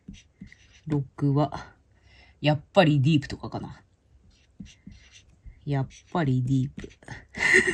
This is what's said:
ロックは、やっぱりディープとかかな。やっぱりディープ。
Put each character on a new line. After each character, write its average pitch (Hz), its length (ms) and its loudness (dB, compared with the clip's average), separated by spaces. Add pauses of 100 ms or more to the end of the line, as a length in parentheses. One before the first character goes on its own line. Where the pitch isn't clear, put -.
(880)
ロ 147 100 -2
ッ 139 60 -4 (100)
ク 143 200 0
は、 - 340 -2 (720)
や 147 140 2
っ 147 60 -4 (120)
ぱ 190 120 6
り 151 160 4
デ 131 100 4
ィ 151 80 4
ー 127 40 0
プ - 60 -14
と - 80 -10
か - 140 -14
か 110 100 -8
な。 95 200 -14 (1800)
や 139 180 -4
っ 131 60 -8 (240)
ぱ 175 120 0
り 127 180 0
デ 127 80 -4
ィ 131 140 2
ー 139 120 -8
プ。 - 140 -14 (840)